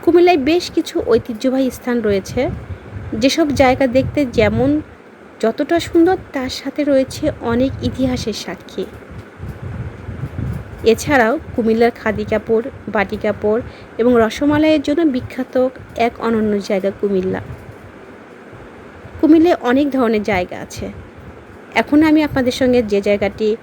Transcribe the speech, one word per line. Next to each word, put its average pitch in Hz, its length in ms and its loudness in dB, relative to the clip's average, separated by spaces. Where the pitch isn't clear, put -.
কুমিল্লায় 349 480 6
বেশ 339 220 2
কিছু - 260 -4
ঐতিহ্যবাহী 247 640 0
স্থান 240 300 -4
রয়েছে, 208 400 -2
যেসব 262 400 2
জায়গা 262 340 4
দেখতে 262 400 0
যেমন 226 440 2
যতটা 285 400 0
সুন্দর, 339 360 4
তার 262 180 -4
সাথে - 340 -4
রয়েছে 269 400 0
অনেক 240 320 0
ইতিহাসের 254 640 -2
সাক্ষী। - 400 -10
এছাড়াও 233 500 2
কুমিল্লার 226 360 2
খাদি 214 340 -4
কাপড়, 220 420 -2
বাটি 202 280 -2
কাপড় 208 440 -2
এবং 240 180 4
রসমালাইয়ের 294 680 2
জন্য 294 200 0
বিখ্যাত 254 520 -2
এক 233 240 0
অনন্য 214 380 0
জায়গা 196 320 -2
কুমিল্লা। 185 500 -2
কুমিল্লায় 320 400 6
অনেক 262 300 2
ধরনের 233 320 2
জায়গা 180 380 -2
আছে। - 260 -12
এখন 226 280 2
আমি 311 220 6
আপনাদের 254 360 0
সঙ্গে 247 220 4
যে 202 180 0
জায়গাটি 202 480 0